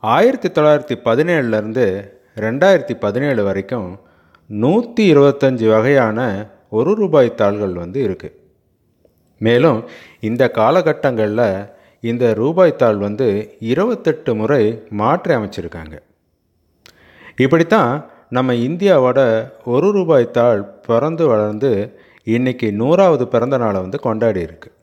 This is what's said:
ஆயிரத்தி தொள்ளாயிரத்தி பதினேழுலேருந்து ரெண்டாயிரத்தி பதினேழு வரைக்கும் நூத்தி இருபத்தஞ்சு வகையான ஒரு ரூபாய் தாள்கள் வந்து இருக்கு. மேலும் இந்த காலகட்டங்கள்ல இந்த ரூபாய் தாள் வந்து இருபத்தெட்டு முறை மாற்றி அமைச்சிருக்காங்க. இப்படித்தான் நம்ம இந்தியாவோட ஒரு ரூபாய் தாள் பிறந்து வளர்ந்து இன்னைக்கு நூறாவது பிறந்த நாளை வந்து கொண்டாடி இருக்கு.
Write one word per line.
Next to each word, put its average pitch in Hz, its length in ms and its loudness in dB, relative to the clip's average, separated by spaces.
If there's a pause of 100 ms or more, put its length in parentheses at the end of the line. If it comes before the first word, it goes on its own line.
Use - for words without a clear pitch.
ஆயிரத்தி 185 460 2
தொள்ளாயிரத்தி 151 460 2 (100)
பதினேழுலேருந்து 113 1040 0 (240)
ரெண்டாயிரத்தி 131 640 0
பதினேழு 117 440 -2
வரைக்கும் 98 560 -6 (520)
நூத்தி 156 480 -2
இருபத்தஞ்சு 139 720 4
வகையான 110 800 0 (220)
ஒரு 131 260 0
ரூபாய் 160 400 2
தாள்கள் 101 380 -2
வந்து 87 300 -6
இருக்கு. - 460 -8 (880)
மேலும் 117 480 2 (340)
இந்த 120 340 0
காலகட்டங்கள்ல 113 1160 0 (320)
இந்த 117 320 0
ரூபாய் 156 420 2
தாள் 113 220 2
வந்து 104 640 -2
இருபத்தெட்டு 151 760 -2
முறை 110 540 0
மாற்றி 131 440 0
அமைச்சிருக்காங்க. 82 680 -8 (1400)
இப்படித்தான் 147 680 2 (240)
நம்ம 127 240 0
இந்தியாவோட 127 960 2 (140)
ஒரு 143 260 0
ரூபாய் 165 400 2
தாள் 117 320 2
பிறந்து 151 640 -2
வளர்ந்து 107 720 -2 (240)
இன்னைக்கு 120 480 -2
நூறாவது 139 560 2
பிறந்த 127 300 0
நாளை 104 240 -2
வந்து 92 180 -8
கொண்டாடி 110 420 -2
இருக்கு. 82 300 -14 (120)